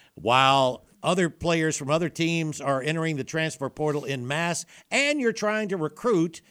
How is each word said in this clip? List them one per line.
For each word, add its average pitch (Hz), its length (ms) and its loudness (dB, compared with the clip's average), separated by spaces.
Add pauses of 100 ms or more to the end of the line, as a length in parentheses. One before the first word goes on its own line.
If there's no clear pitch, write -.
(160)
while 131 720 4 (180)
other 175 260 2
players 160 480 0
from 139 140 -6
other 165 180 2
teams 165 500 -2
are 139 220 0
entering 160 360 -2
the 131 60 -4
transfer 160 460 -4
portal 147 360 -2
en 127 200 -6
masse, 160 400 -2 (240)
and 285 300 0
you're 233 140 0
trying 214 360 -2
to 190 80 -2
recruit. 165 720 0